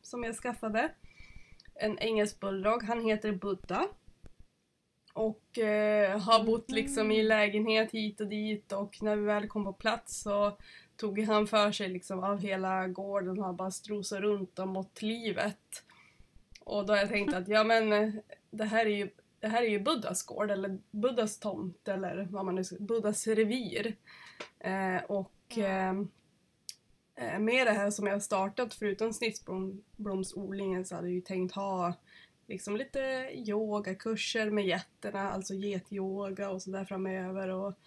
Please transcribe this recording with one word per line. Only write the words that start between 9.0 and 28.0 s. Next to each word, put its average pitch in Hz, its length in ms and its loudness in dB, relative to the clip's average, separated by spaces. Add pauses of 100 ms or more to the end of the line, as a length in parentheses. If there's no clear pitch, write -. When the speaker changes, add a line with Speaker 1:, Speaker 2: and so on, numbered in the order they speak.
Speaker 1:
när 214 140 2
vi 208 100 0
väl 208 220 2
kom 208 160 -2
på 190 100 -4
plats - 480 -4
så 202 360 0 (400)
tog 208 220 -4
han 214 280 4
för 208 240 4
sig 202 180 -4
liksom 185 340 -6
av 202 160 0
hela 190 480 0
gården 190 520 -2
och 202 60 -2
har 180 80 -2
bara 185 180 -4
strosat 202 480 -6
runt 202 400 -2
och 190 80 -2
mått 190 340 -6
livet. 214 840 -4 (760)
Och 208 260 -2
då 208 80 2
har 202 40 6
jag 202 120 4
tänkt 214 240 2
att, 185 140 -2
ja, 214 160 6
men, 220 300 6
eh, 214 160 6 (420)
det 214 140 -4
här 220 200 4
är 214 100 2
ju, 202 140 -2 (300)
det 214 80 -4
här 226 160 2
är 233 60 4
ju 208 100 2
Buddhas 220 440 0
gård, - 280 -2
eller 196 280 -2 (120)
Buddhas 220 480 0
tomt, 180 480 -6
eller 190 440 -4
vad 190 140 -4
man 185 100 -2
nu 185 80 0
ska, - 160 -8
Buddhas 208 480 -2
revir. 220 680 0 (640)
Eh, 190 380 0 (100)
och, 196 240 -2 (160)
Speaker 2:
Ja. 220 180 -2
Speaker 1:
eh, 190 240 2 (1300)
eh, - 240 -4
med 240 280 4
det 220 60 6
här 202 180 2
som 202 160 -2